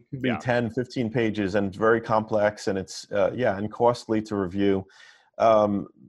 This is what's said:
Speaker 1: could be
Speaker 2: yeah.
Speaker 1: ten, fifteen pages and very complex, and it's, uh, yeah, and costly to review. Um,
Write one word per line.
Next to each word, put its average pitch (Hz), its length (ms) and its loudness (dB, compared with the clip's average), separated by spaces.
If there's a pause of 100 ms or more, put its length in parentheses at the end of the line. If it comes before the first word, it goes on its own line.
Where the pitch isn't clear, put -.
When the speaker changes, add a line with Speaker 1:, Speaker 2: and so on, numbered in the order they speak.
(120)
Speaker 1:
could 131 100 -10
be 127 80 -2
Speaker 2:
yeah. 98 80 -2
Speaker 1:
ten, 120 320 -2
fifteen 123 400 -4
pages 107 460 -2
and 101 180 0
very 110 280 2
complex, 110 640 0
and 98 100 -2
it's, - 340 -10
uh, 98 220 2
yeah, 101 240 0
and 107 140 -6
costly 120 520 0
to 107 120 -8
review. 98 500 0 (540)
Um, 104 480 4 (220)